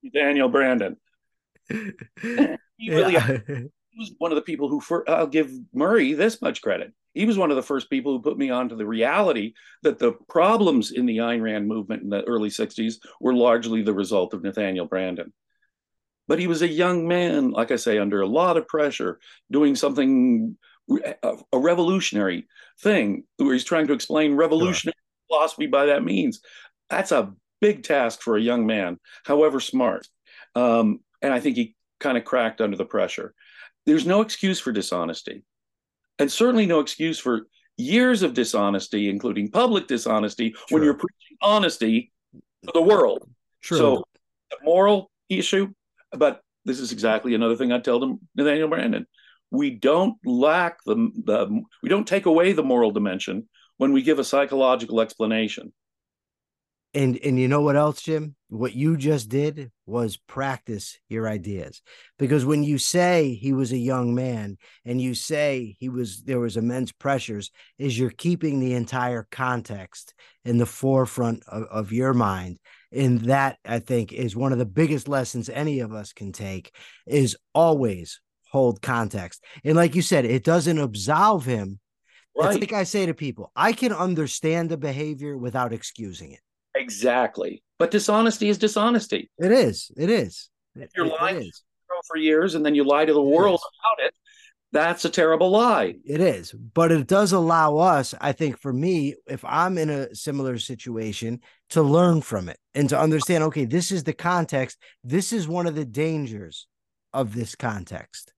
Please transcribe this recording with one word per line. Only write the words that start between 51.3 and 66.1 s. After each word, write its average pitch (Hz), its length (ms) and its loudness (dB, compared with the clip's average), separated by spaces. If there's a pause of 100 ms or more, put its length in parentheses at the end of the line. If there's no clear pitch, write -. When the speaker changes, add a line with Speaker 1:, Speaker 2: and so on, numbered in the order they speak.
Speaker 1:
we - 60 -4
don't 202 180 0
take 196 200 0
away 175 260 4
the 156 100 0
moral 120 280 4
dimension 101 580 -4 (280)
when 135 160 2
we 135 100 4
give 151 160 2
a 135 40 0
psychological 131 800 2
explanation. 110 720 -2 (1200)
Speaker 2:
And, 135 280 0
and 131 140 0
you 127 100 2
know 143 140 2
what 147 140 2
else, 151 260 0
Jim? 156 340 -6 (120)
What 117 260 -6
you 151 240 0
just 135 320 -2
did 143 420 -4 (140)
was 110 320 -4
practice 131 800 -10 (100)
your 113 220 -6
ideas. 95 540 -10 (340)
Because 139 280 2
when 147 180 2
you 143 160 0
say 175 560 2
he 127 180 -2
was 131 180 -2
a 131 60 -4
young 123 380 -2
man 117 420 -6 (280)
and 123 140 -4
you 127 140 -4
say 135 640 -4
he 127 80 -8
was, 117 360 -6